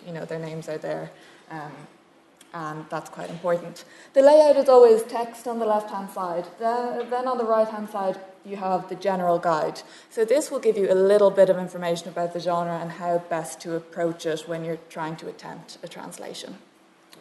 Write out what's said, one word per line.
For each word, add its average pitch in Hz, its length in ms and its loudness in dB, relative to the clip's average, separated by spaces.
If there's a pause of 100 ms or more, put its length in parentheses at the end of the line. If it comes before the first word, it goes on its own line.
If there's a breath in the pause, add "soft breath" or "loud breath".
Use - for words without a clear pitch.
You 170 60 -14
know, 165 120 -10
their 160 140 -8
names 160 300 -10
are 156 80 -8
there, 160 340 -10 (400 loud breath)
um, 151 220 -14 (800)
and 156 360 -12
that's 156 200 -10
quite 170 200 -14
important. 170 540 -6 (300 loud breath)
The 269 80 6
layout 294 340 10
is 269 140 2
always 233 340 10
text 233 440 -8
on 233 120 -6
the 226 60 -2
left-hand 214 440 -2
side. 175 380 -6 (120)
The, 240 500 -4
then 247 180 -2
on 247 100 -2
the 233 60 -2
right-hand 220 460 0
side, 190 280 -4 (280)
you 196 100 -10
have 185 320 -2
the 185 80 -8
general 180 420 0
guide. 160 440 -2 (280 loud breath)
So 226 140 -2
this 269 260 2
will 269 100 -6
give 220 180 0
you 196 120 0
a 185 60 4
little 196 340 6
bit 190 200 6
of 185 80 4
information 175 500 -6
about 175 260 -4
the 175 60 -6
genre 170 400 -2
and 170 120 -8
how 175 260 -2
best 165 440 -6
to 170 140 -6
approach 165 500 -6
it 160 220 -4
when 165 160 -6
you're 165 160 -6 (100)
trying 165 280 -8
to 175 100 -14
attempt 165 560 -16
a 170 60 -14
translation. - 640 -16 (640)